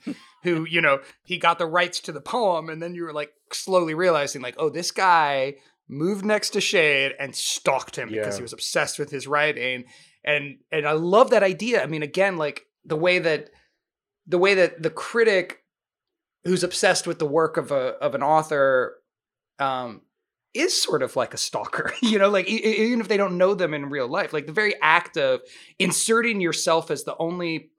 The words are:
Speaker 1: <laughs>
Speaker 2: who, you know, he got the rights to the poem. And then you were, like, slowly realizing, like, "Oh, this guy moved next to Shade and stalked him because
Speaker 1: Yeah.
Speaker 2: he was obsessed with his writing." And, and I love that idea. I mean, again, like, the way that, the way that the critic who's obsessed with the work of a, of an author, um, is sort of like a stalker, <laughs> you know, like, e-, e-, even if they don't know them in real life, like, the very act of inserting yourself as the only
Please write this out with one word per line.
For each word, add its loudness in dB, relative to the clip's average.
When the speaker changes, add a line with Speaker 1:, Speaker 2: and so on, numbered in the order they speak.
Speaker 1:
<laughs> -10
Speaker 2:
who, -2
you 0
know, 4
he -6
got 2
the -2
rights 0
to -12
the -10
poem. -2
And -10
then -10
you -8
were, -10
like, -2
slowly 2
realizing, 2
like, -10
"Oh, 2
this -6
guy 2
moved -2
next 0
to -2
Shade 2
and -10
stalked -2
him -6
because -2
Speaker 1:
Yeah. -6
Speaker 2:
he -10
was -12
obsessed -4
with -6
his -8
writing." -2
And, -4
and -2
I 0
love 4
that 6
idea. 0
I -4
mean, -4
again, 0
like, -4
the -4
way 2
that, -2
the 0
way 4
that 2
the -2
critic 0
who's 2
obsessed 2
with -6
the 0
work 2
of -4
a, -2
of -2
an -4
author, 2
um, -4
is -2
sort 0
of -4
like -2
a -12
stalker, -6
<laughs> -10
you 4
know, 6
like, 0
e-, -2
e-, 2
even 0
if -6
they 2
don't 0
know 4
them -2
in -6
real -4
life, -4
like, -4
the -12
very 0
act 4
of 2
inserting 0
yourself 0
as -6
the -8
only -6